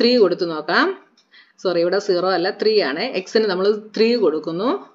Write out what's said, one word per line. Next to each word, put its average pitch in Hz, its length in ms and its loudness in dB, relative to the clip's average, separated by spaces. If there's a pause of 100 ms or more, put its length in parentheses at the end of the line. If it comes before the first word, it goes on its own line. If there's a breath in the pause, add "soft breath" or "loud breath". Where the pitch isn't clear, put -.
ത്രീ 240 160 4
കൊടുത്തു 180 280 2
നോക്കാം. 180 600 -2 (580 soft breath)
Sorry, 175 160 0
ഇവിടെ 175 200 0
സീറോ 185 320 0
അല്ല, 180 180 0
ത്രീ 214 320 0
ആണ്. 175 360 -4
x-ന് 214 280 -2
നമ്മൾ 202 360 0 (160)
ത്രീ 226 180 4
കൊടുക്കുന്നു. 170 800 -2